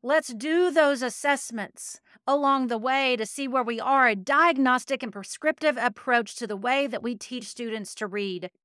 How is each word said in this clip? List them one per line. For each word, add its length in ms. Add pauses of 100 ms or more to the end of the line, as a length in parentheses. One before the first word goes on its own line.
Let's 280
do 380
those 320
assessments 1000 (260)
along 400
the 100
way 380
to 100
see 220
where 160
we 160
are, 280
a 80
diagnostic 880
and 100
prescriptive 640
approach 600
to 100
the 100
way 300
that 160
we 140
teach 300
students 500
to 100
read, 460 (140)